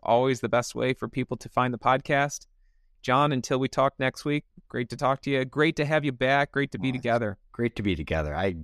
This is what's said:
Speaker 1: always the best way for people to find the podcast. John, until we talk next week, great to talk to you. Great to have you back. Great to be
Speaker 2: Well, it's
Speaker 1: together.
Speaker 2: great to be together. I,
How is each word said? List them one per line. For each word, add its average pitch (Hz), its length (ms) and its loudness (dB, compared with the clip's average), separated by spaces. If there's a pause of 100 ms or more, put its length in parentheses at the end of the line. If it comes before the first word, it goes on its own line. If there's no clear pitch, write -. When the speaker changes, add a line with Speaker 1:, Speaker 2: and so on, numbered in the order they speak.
Speaker 1:
always 123 380 2
the 117 80 -2
best 117 260 0
way 123 180 0
for - 160 -6
people 127 300 -6
to - 100 -16
find 123 240 0
the 117 60 -4
podcast. 139 680 0 (560)
John, 139 280 2
until 131 280 0
we 131 100 0
talk 139 320 2
next 131 240 -2
week, 147 200 -2 (240)
great 123 220 -6
to 120 60 -8
talk 135 260 0
to 143 80 -4
you. 131 140 0
Great 143 320 0
to 156 80 0
have 147 200 0
you 147 60 -2
back. 135 400 2
Great 139 220 -2
to 120 60 -8
be 113 100 -2
Speaker 2:
Well, 127 80 -2
it's 120 60 -10
Speaker 1:
together. 117 360 0 (140)
Speaker 2:
great 120 240 -2
to 107 60 -4
be 98 120 2
together. 76 400 -2
I, 90 300 -2